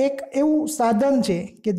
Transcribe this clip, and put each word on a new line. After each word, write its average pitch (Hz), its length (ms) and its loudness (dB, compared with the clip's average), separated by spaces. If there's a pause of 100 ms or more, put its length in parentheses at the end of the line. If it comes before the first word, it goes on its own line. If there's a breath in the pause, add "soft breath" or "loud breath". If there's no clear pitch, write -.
એક 277 140 -4 (200)
એવું 311 340 2
સાધન 240 420 2 (120)
છે 180 80 0 (260)
કે 214 160 0